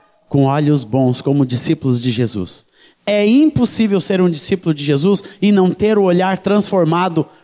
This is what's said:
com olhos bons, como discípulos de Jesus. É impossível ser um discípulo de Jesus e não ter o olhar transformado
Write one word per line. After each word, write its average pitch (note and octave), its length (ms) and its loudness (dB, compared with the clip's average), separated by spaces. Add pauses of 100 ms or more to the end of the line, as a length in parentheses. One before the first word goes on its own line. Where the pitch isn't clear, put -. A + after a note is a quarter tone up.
(300)
com C#3 160 2
olhos C#3+ 380 0
bons, B2+ 380 -2
como C#3+ 240 0
discípulos B2+ 540 -2
de B2 120 -2
Jesus. G#2+ 560 -6 (380)
É G#3 200 0
impossível A#3 720 2
ser F#3 220 0
um F3+ 80 2
discípulo E3+ 440 -2
de C#3+ 100 -8
Jesus D3+ 400 0 (180)
e G#3 100 2
não F#3 200 4
ter G#3+ 260 0
o G3+ 60 2
olhar F#3 340 0
transformado F3+ 880 0 (180)